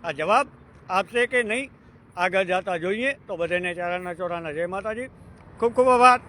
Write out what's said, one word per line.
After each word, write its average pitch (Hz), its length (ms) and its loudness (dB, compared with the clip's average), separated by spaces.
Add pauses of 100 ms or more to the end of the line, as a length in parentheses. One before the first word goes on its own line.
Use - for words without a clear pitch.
આ 165 80 -6
જવાબ 190 360 0 (420)
આપશે 202 360 0
કે 247 180 0
નહીં, 240 260 -4 (480)
આગળ 185 260 0
જતા 185 340 -2
જોઈએ. 208 360 -2 (140)
તો 185 100 -8
બધાને 175 360 -4
ચારણના 175 400 -6
ચોરાના 170 380 -6
જય 160 140 -4
માતાજી, 220 440 -8 (500)
ખૂબ 233 140 0
ખૂબ 254 160 4
આભાર 247 400 8